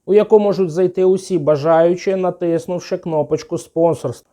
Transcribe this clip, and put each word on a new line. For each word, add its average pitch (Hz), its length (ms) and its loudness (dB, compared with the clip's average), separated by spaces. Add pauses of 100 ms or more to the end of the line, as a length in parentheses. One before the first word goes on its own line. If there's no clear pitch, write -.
у 185 80 0
яку 208 260 6
можуть 190 300 0
зайти 180 340 -2
усі 185 340 0
бажаючі, 165 800 2
натиснувши 180 800 -4
кнопочку 160 600 -4
спонсорства 156 760 -2